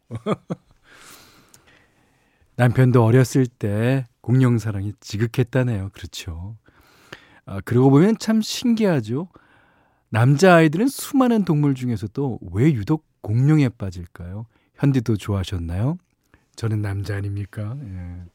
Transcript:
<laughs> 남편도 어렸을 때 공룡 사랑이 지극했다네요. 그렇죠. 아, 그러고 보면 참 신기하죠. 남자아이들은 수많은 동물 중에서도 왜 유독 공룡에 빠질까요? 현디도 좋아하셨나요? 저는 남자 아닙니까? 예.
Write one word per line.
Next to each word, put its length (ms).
<laughs> 2500
남편도 480
어렸을 440
때 580
공룡 380
사랑이 400
지극했다네요. 920
그렇죠. 640
아, 200
그러고 240
보면 300
참 220
신기하죠. 840
남자아이들은 800
수많은 580
동물 280
중에서도 640
왜 200
유독 340
공룡에 480
빠질까요? 760
현디도 420
좋아하셨나요? 800
저는 260
남자 340
아닙니까? 680
예. 400